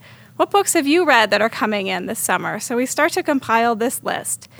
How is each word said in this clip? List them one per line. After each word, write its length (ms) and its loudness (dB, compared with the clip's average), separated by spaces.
"What 160 0
books 220 2
have 120 2
you 180 4
read 280 4
that 100 4
are 80 0
coming 380 -2
in 180 -4
this 140 -6
summer?" 400 -2
So 160 -6
we 100 0
start 260 0
to 120 -2
compile 500 0
this 300 -4
list. 440 -6